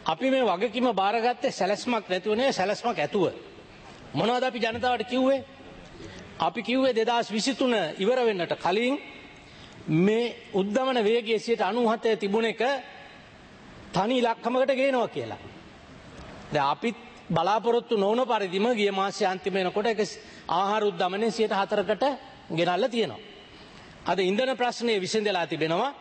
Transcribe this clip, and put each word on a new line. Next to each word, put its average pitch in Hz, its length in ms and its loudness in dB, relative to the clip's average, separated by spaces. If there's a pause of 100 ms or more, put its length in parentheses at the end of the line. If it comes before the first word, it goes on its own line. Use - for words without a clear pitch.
අපි 202 260 0
මේ 262 160 2
වගකීම 220 480 0
බාරගත්තේ 220 580 0
සැලැස්මක් 202 560 -2
නැතුව 185 280 -2
නෙවෙයි, 247 180 2
සැලැස්මක් 202 460 -2
ඇතුව. 160 260 0 (840)
මොනවද 226 320 2
අපි 247 160 -2
ජනතාවට 233 500 0
කිව්වේ? 262 340 2 (960)
අපි 175 240 0
කිව්වේ 254 300 2
දෙදහස් 226 380 2
විසිතුන 240 420 0 (220)
ඉවර 233 300 2
වෙන්නට 175 360 0
කලින් 233 340 2 (1000)
මේ 220 380 4 (160)
උද්දමන 226 520 2
වේගය 220 360 2
සියයට 226 220 0
අනූ 220 280 2
හතේ 226 260 2
තිබුණ 214 300 0
එක 214 160 -2 (1300)
තනි 214 260 2
ඉලක්කමකට 247 580 2
ගේනවා 254 320 2
කියලා. 107 320 -6 (1120)
දැන් 147 160 2
අපිත් 196 280 -2 (320)
බලාපොරොත්තු 220 680 2
නොවන 208 300 4
පරිදිම 202 380 0 (100)
ගිය 202 160 2
මාසයේ 196 360 0
අන්තිම 185 260 -2
වෙනකොට 190 340 0
ඒක 214 140 0 (440)
ආහාර 196 380 2
උද්දමනය 196 480 0
සියයට 214 220 0
හතරකට 196 500 0 (460)
ගෙනල්ලා 180 400 2
තියෙනවා. 208 320 -2 (840)
අද 180 160 0
ඉන්ධන 208 380 2
ප්‍රශ්නය 233 420 0
විසඳලා 190 480 0
තිබෙනවා. 165 540 0